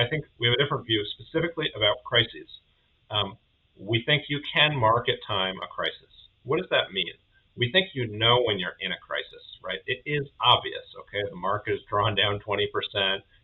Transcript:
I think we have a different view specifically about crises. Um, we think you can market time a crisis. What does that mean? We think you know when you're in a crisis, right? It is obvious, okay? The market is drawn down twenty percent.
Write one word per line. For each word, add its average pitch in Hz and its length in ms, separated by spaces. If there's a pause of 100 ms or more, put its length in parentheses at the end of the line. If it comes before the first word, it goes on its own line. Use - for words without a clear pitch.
I 120 80
think 151 160 (160)
we 120 80
have 120 80
a 135 80
different 131 240
view 110 240
specifically 160 640
about 107 320
crises. 113 400 (640)
Um, 101 240 (400)
we 113 320
think 147 240
you 143 160
can 151 240
market 117 560
time 95 320
a 90 80
crisis. - 400 (400)
What 147 80
does 180 160
that 131 240
mean? 87 160 (400)
We 117 160
think 185 240
you 123 240
know 117 320
when 104 80
you're 92 240
in 92 160
a - 80
crisis, - 400 (160)
right? 92 240
It 127 240
is 147 160 (160)
obvious, - 480 (160)
okay? 101 240
The 98 80
market 101 400
is - 80
drawn 104 320
down 101 240
twenty 101 320
percent. 98 480 (240)